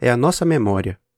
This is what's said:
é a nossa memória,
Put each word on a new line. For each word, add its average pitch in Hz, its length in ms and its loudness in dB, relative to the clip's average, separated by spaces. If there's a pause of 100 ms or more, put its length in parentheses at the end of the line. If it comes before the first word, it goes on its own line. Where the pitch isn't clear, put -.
é 123 80 0
a 120 80 2
nossa 160 260 0
memória, 101 560 0 (180)